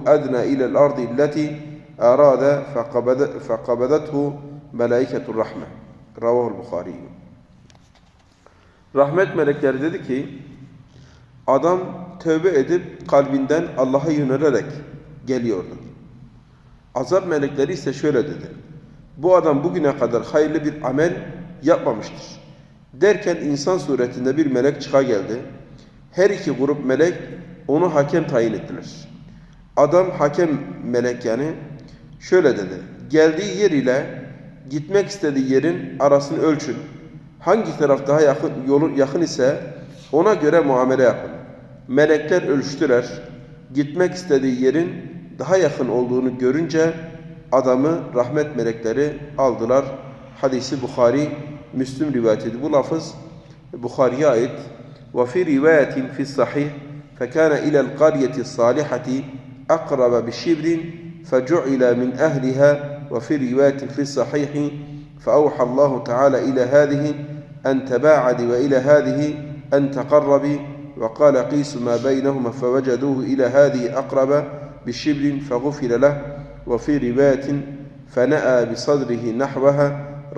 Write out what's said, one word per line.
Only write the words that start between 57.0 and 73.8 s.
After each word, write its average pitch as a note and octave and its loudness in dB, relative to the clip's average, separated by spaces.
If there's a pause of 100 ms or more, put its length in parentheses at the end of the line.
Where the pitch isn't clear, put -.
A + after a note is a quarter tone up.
فكان D#3 2
إلى C#3+ 2
القرية C#3 2 (100)
الصالحة B2 0 (600)
أقرب C#3+ 2 (120)
بشبر D3+ -2 (600)
فجعل C3+ 0 (200)
من B2+ 0 (180)
أهلها. C3+ 2 (420)
وفي B2 -4 (180)
رواية C#3 4 (140)
في D3 -2
الصحيح C#3+ -2 (680)
فأوحى C3 2
الله B2+ 2
تعالى B2+ 2 (120)
إلى C3 2
هذه C#3+ 4 (640)
أن C3+ 0
تباعد B2+ 4
وإلى B2+ 2
هذه C3+ 4 (540)
أن C#3 2
تقرب. C#3 2 (520)
وقال C#3 4
قيس C#3 -2
ما A#2+ -2
بينهما C3+ 0
فوجدوه C3 0
إلى B2+ 0
هذه B2+ 2